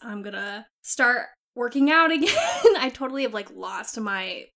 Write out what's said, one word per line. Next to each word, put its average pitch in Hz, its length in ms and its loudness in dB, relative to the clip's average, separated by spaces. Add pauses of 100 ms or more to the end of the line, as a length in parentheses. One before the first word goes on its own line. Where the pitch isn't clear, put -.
I'm 208 200 -10
gonna 202 440 -10 (160)
start - 460 0 (280)
working 269 340 2
out 320 220 6
<laughs> - 0 -
again. 330 200 2 (460)
I 262 140 -2
totally 269 300 -6
have, 233 120 -4
like, 202 200 -8
lost 185 440 -10
my 180 580 -6